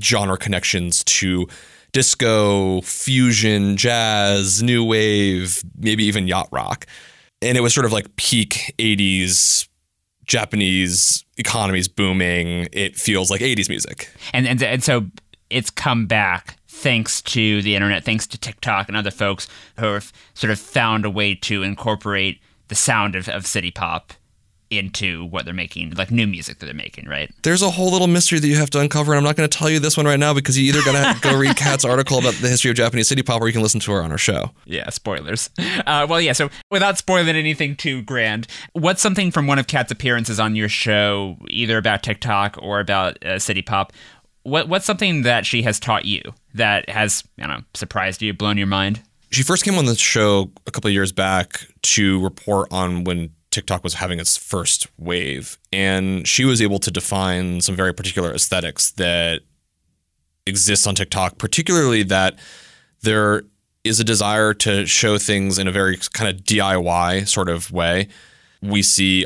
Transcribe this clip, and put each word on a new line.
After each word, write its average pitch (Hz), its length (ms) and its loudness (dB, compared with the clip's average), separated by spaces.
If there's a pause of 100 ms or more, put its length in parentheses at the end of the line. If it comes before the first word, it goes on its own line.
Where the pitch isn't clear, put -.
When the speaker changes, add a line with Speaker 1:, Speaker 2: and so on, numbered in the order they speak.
Speaker 1:
genre 101 360 0
connections 90 680 -2
to 90 440 0 (440)
disco, 104 920 2
fusion, 107 960 2
jazz, 104 840 2
new 120 200 2
wave, 104 760 2 (160)
maybe 110 280 0
even 104 220 0
yacht 90 240 -2
rock. 55 360 -6 (520)
And 123 160 0
it 123 60 2
was 117 100 2
sort 131 140 2
of 110 80 2
like 101 220 -4
peak - 640 0
eighties 95 880 2 (560)
Japanese 92 1000 0 (120)
economies 98 500 -2
booming. 87 840 0
It 98 240 -4
feels 98 340 0
like 101 120 0
eighties 120 280 0
music. - 400 -8 (240)
Speaker 2:
And, 127 140 2
and, 120 160 0
and 123 200 -2
so 120 220 2 (440)
it's 120 200 -4
come 117 380 -2
back 95 500 0 (100)
thanks - 540 -2
to 107 400 0
the 101 140 0
internet, 98 280 0
thanks 110 240 -2
to - 120 -12
TikTok 101 480 -4
and 101 100 -6
other 101 140 -4
folks 98 360 -4 (300)
who 117 80 -4
have 104 260 -4 (220)
sort 110 180 -2
of 98 80 -2
found 110 460 0
a 107 40 -2
way 101 260 0
to 98 260 -4
incorporate 98 800 -4 (280)
the 107 60 -6
sound 104 400 0
of, 92 140 -8
of 98 160 -8
city 90 240 -4
pop 85 440 -6 (640)
into 92 480 -6
what 85 200 -8
they're 85 80 -10
making, 85 380 -10
like, 95 200 -6
new 117 160 2
music 85 320 -8
that 82 60 -16
they're 73 100 -12
making, - 320 -14
right? 71 220 -8 (140)
Speaker 1:
There's 175 180 2
a 196 80 2
whole 180 220 0
little 180 160 2
mystery 170 320 4
that 147 80 2
you 147 100 4
have 151 140 2
to 143 80 0
uncover, 147 340 2
and 143 40 4
I'm 143 60 4
not 147 120 2
gonna 156 120 2
tell 156 220 0
you 160 100 2
this 151 180 0
one 151 80 2
right 143 140 4
now 147 140 4
because 139 240 2
you 135 80 4
either 147 180 4
gotta 135 380 2
go 135 160 2
read 139 180 4
Speaker 2:
<laughs> - 20 -4
Speaker 1:
Kat's 139 280 2
article 131 340 2
about 123 160 2
the 123 140 -2
history 123 220 2
of 117 60 0
Japanese 117 300 2
city 135 160 0
pop, 117 180 0
or 113 60 2
you 113 60 0
can 113 80 0
listen 110 200 2
to 104 100 -4
her 98 100 0
on 82 100 -4
her 73 60 -4
show. 71 340 -2 (140)
Speaker 2:
Yeah, - 240 -8
spoilers. 87 600 -8 (360)
Uh, 147 240 2
well, 165 120 2
yeah, 143 120 2
so 143 160 0 (220)
without 185 260 2
spoiling 170 380 2
anything 151 400 0
too 135 280 -4
grand, 113 440 -2 (260)
what's 269 280 2
something 190 300 2
from - 160 2
one 139 120 4
of 127 80 0
Kat's 131 240 0
appearances 117 480 0
on 110 160 2
your 107 140 0
show, 101 680 0 (120)
either 113 280 0
about 107 260 2
TikTok 101 580 -2
or 101 180 -4
about, 95 460 0
uh, 95 140 -4
city 95 220 -4
pop, 98 320 -2 (500)
what, 147 240 -2
what's 185 180 -2
something 180 360 0
that 117 240 2
she 117 180 0
has 110 160 0
taught 107 260 -2
you 98 160 -4 (320)
that 104 360 0
has, 107 340 -2 (160)
I 67 80 -10
don't 69 120 -6
know, - 40 -16 (100)
surprised 95 480 -4
you, 104 120 -4
blown 104 240 0
your 98 100 0
mind? 98 340 0 (300)
Speaker 1:
She 127 100 0
first 175 220 0
came 196 160 2
on 139 60 2
the 117 100 2
show 104 560 2 (160)
a - 40 -12
couple - 180 -2
of 101 40 4
years 95 180 2
back 95 540 -2 (180)
to 95 380 2
report 98 500 -2
on 90 320 -2
when 85 280 -4 (200)
TikTok - 320 -4
was 85 120 -4
having 90 240 -4
its - 180 -2
first - 480 -2 (140)
wave. 82 580 -6 (140)
And 95 560 0
she - 180 2
was 123 160 4
able 101 180 2
to - 120 -4
define 90 720 -2
some 92 140 -2
very 92 180 0
particular 92 400 -4
aesthetics - 580 -2
that 87 500 -2 (1040)
exist 98 420 0
on 98 80 0
TikTok, 92 420 -2
particularly 135 640 2
that 95 340 2 (640)
there 107 420 2 (400)
is 110 160 0
a 120 40 2
desire 107 500 2
to 101 320 0
show 104 320 2
things 98 400 0
in 95 100 0
a 90 40 -2
very 95 260 2 (160)
kind 110 160 -2
of 92 140 -8
D 107 160 0
I 95 180 2
Y 87 460 0
sort 95 260 -2
of 85 220 -4
way. 87 360 0 (540)
We 101 200 0
see 95 440 4